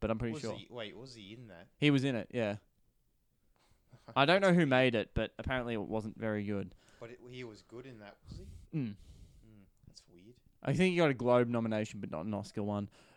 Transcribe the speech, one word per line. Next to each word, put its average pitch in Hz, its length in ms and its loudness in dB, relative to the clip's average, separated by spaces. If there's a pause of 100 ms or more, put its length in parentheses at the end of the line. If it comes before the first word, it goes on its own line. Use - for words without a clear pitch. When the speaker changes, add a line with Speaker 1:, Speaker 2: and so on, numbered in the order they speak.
Speaker 1:
but 110 100 0
I'm 110 60 0
pretty 113 160 -4
Speaker 2:
Was 143 80 -8
Speaker 1:
sure. 110 120 -6
Speaker 2:
he, 95 160 -14
wait, 107 280 -10
was 123 180 -16
he 104 180 -16
in 120 140 -16
that? 87 200 -18 (100)
Speaker 1:
He 147 140 4
was 135 120 4
in 135 120 0
it, 107 180 -4
yeah. 107 260 -2
Speaker 2:
<laughs> - 1600 -20
Speaker 1:
I 135 100 6
don't 180 160 6
know 196 60 6
Speaker 2:
That's 175 80 8
Speaker 1:
who 180 40 8
Speaker 2:
weird. 156 100 6
Speaker 1:
made 127 260 6
it, 107 180 0
but 110 260 -2
apparently 120 340 -4
it 107 80 0
wasn't 107 360 -4
very 107 260 -2
good. 101 320 -4 (240)
Speaker 2:
But 117 120 -16
it, 123 80 -18 (120)
he 127 120 -12
was 107 200 -16
good 123 220 -16
in 120 140 -18
that, 101 160 -20 (120)
was - 120 -16
he? - 380 -12
Speaker 1:
Mm. 147 120 -2
Speaker 2:
Mm, 104 60 -10 (920)
that's - 140 -20 (100)
weird. 92 240 -20 (280)
Speaker 1:
I 139 100 0
think 180 180 4
he 175 60 0
got 160 120 6
a 139 40 2
Globe 123 340 4
nomination, 113 520 -2
but 101 120 -10
not 80 140 -6
an 107 80 -4
Oscar 101 300 -6
one. 101 260 -2 (280)